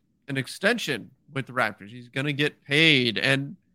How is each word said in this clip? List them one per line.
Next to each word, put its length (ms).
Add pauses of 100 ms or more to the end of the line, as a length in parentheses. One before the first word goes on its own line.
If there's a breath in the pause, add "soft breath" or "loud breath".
(280)
an 80
extension 720 (220)
with 140
the 80
Raptors. 340
He's 220
gonna 240
get 280
paid, 540
and 400 (180)